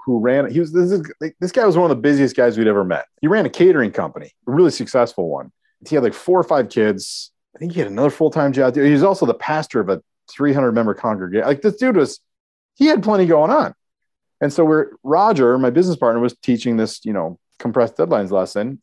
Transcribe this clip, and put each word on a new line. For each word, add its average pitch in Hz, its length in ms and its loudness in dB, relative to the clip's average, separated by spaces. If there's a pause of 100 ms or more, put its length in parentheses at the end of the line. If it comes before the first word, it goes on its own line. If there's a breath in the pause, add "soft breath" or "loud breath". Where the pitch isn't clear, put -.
who 120 140 0
ran, 131 320 0
he 151 80 0
was, 160 120 -4
this 180 200 0
is, 170 280 -4
like, 156 200 -10
this 180 120 -6
guy 233 140 0
was 175 100 2
one 175 140 2
of 131 80 0
the - 40 -12
busiest 139 340 2
guys 120 200 2
we'd 113 120 0
ever 101 160 2
met. 87 240 -4 (120)
He 147 80 -2
ran 190 200 2
a - 20 -4
catering 160 420 2
company, 80 400 -8 (160)
a 120 40 -6
really 160 180 4
successful 117 580 -2
one. 67 240 -8 (380)
He 151 60 -2
had, 135 80 2
like, 110 100 0
four 180 260 0
or 165 40 0
five 139 260 0
kids. 107 640 -4 (240)
I - 40 -20
think 170 140 -10
he 170 60 -4
had 101 100 -4
another 123 220 0
full-time 147 420 -2
job. 127 220 0
He 147 60 0 (100)
was 143 120 4
also 190 220 2
the 120 80 0
pastor - 460 -4
of 95 100 -2
a 95 140 -4 (260)
three 143 240 0
hundred 131 200 0
member 110 200 0
congregation. 101 540 -4
Like, 143 160 -2
this 208 140 0
dude 254 200 0
was, 135 220 0 (560)
he 277 100 2
had 302 160 2
plenty 196 240 2
going 160 240 4
on. 285 240 0 (640)
And 143 140 -2
so 170 100 2
we're, 156 280 2 (120)
Roger, 143 540 2
my 131 140 0
business 170 260 0
partner, 117 240 0
was 123 220 -2
teaching 117 340 0
this, 110 260 -4
you 113 80 -6
know, 87 280 -6 (180)
compressed 117 400 -2
deadlines 127 320 -2
lesson, 104 540 -4